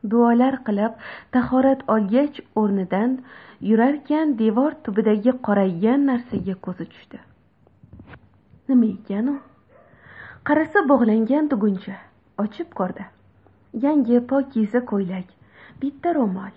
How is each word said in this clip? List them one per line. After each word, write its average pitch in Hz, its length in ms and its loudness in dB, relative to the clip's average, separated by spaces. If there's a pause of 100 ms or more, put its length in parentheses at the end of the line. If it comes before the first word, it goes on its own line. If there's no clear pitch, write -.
Duolar 233 600 2
qilib, 214 300 -2 (360)
tahorat 254 560 2
olgach, 220 560 0 (120)
o'rnidan 202 580 0 (480)
yurarkan, 285 760 0
devor 226 340 2 (100)
tubidagi 214 600 0
qoraygan 202 640 0
narsaga 208 500 -4
ko'zi 180 300 -12
tushdi. - 340 -20 (1500)
Nima 247 200 4
ekan 202 420 -4
u? 285 80 -2 (1040)
Qarasa, 311 460 0
bog'langan 240 600 2
tuguncha. 202 460 -2 (420)
Ochib 214 360 -6
ko'rdi. 185 320 -6 (680)
Yangi 240 460 2
pokiza 247 600 -2
ko'ylak, 190 480 -6 (480)
bitta 285 360 -4
ro'mol. 196 440 -2